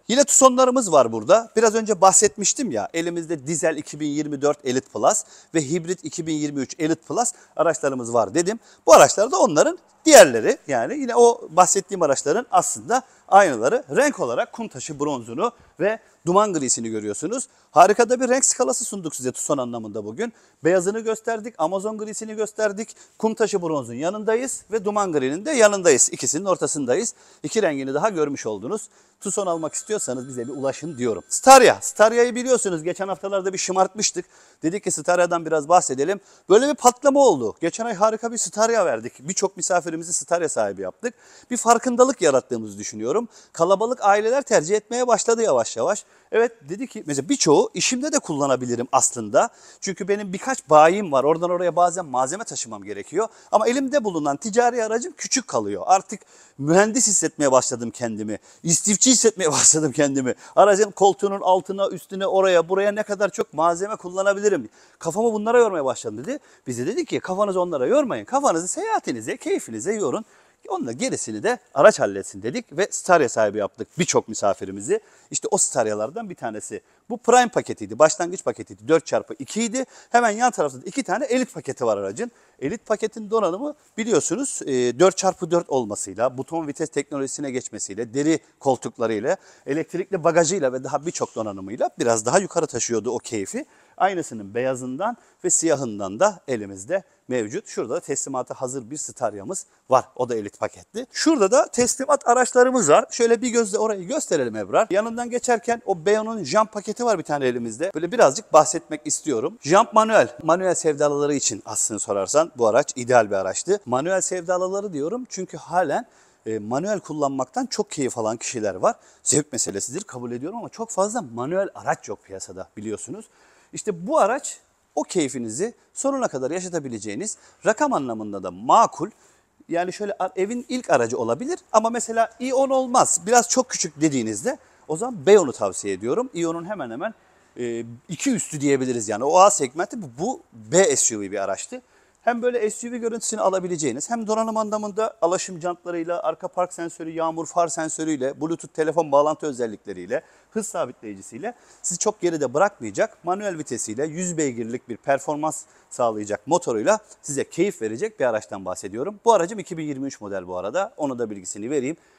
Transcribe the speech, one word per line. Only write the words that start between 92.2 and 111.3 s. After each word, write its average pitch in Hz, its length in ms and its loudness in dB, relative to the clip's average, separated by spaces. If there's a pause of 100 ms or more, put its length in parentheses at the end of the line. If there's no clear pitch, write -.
daha 135 140 4
yukarı 170 280 -2
taşıyordu 117 440 -4
o 117 60 -2
keyfi. 113 480 -6 (320)
Aynısının 143 560 -4
beyazından 131 640 -4 (260)
ve 180 60 0
siyahından 117 720 -2
da 190 280 2
elimizde 107 560 -6 (240)
mevcut. 123 400 -4
Şurada 127 260 -6
da 165 60 -2
teslimata 135 560 -6
hazır 127 340 -8
bir 151 80 -12
Staria'mız 107 680 -8 (240)
var. 117 160 4 (100)
O 123 140 -2
da 120 60 -2
elit 101 240 -6
paketli. - 520 -8
Şurada 240 400 2
da 277 160 6
teslimat 269 600 0
araçlarımız 247 600 4
var. 175 220 8
Şöyle 233 300 2
bir 247 80 -2
gözle 220 280 0
orayı 202 300 -2
gösterelim 156 480 -2
Ebrar. 113 340 0
Yanından 226 400 -2
geçerken 233 560 -2
o 180 200 -2
Beyo'nun 214 380 0
jump 208 280 2
paketi 214 340 -6
var 220 120 2
bir 156 60 -6
tane 143 240 -2
elimizde. 120 460 -4
Böyle 170 180 -4
birazcık 185 420 2
bahsetmek 151 520 4
istiyorum. 127 560 -2
Jump 190 320 4
manuel. 214 500 4
Manuel 165 320 2
sevdalıları 147 600 0